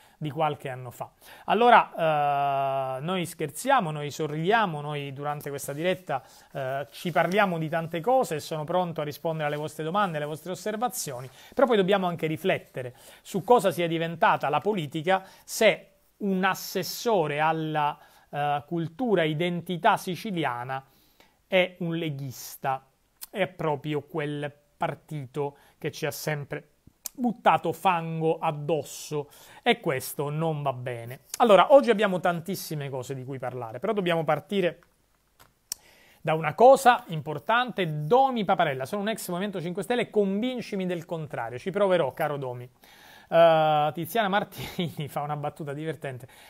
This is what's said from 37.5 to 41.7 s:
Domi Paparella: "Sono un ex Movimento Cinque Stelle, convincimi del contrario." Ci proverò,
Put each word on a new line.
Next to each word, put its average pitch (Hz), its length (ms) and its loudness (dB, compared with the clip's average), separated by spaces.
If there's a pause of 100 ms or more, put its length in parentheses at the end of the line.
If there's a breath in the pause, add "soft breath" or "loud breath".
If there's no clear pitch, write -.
Domi 240 400 4
Paparella: 160 400 0
"Sono 208 160 -6
un 202 80 -2
ex 208 200 -6
Movimento 185 320 -4
Cinque 175 220 -6
Stelle, 247 260 -2
convincimi 208 760 -2
del 175 200 -4
contrario." 131 540 -8
Ci - 100 -6
proverò, 180 440 2